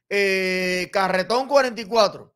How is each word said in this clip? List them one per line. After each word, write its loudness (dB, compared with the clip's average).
eh, -2
Carretón 0
cuarenta 2
y -12
cuatro. 0